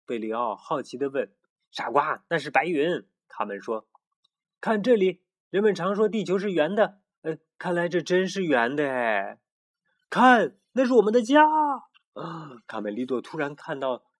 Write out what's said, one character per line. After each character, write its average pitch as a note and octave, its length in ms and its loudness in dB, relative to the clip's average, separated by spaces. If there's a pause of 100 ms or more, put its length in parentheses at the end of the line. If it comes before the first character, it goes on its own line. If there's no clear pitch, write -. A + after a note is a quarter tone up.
贝 A#2+ 120 -6
里 A2 140 -6
奥 A2+ 240 -4
好 - 260 -6
奇 - 140 -14
地 C3+ 140 -4
问。 C3+ 200 -4 (400)
“傻 - 200 -8
瓜， C#3+ 400 0
那 E3+ 80 0
是 C#3+ 120 -6
白 C#3+ 140 2
云。” D#3+ 420 0 (220)
他 - 160 -8
们 G2+ 160 -8
说。 A2 260 -6 (760)
“看 G#3+ 200 0
这 A#3+ 120 4
里， F#3+ 280 0 (280)
人 F#3+ 120 0
们 G#3+ 120 2
常 F#3+ 200 -2
说 G#3+ 140 2
地 G3+ 160 -2
球 F3+ 140 0
是 G3 140 -4
圆 D#3+ 220 0
的， G#3+ 260 0 (220)
呃， D#3+ 140 -6 (220)
看 F3+ 160 -4
来 F3 140 0
这 E3+ 120 0
真 F3+ 260 0
是 F#3+ 180 -4
圆 C3 300 2
的 D3 140 0
哎。 A2 520 -2 (680)
看， A3+ 480 4 (160)
那 B3 140 2
是 B3+ 80 2
我 A3+ 80 8
们 G#3 100 0
的 B3 80 4
家。” C#4 240 6 (720)
啊， D#3+ 520 -12
卡 A2 140 -8
梅 G#2 100 -4
利 A#2+ 140 -6
多 B2 160 -2
突 - 160 -14
然 D3 180 -4
看 D3 240 -10
到 C3 260 -4 (160)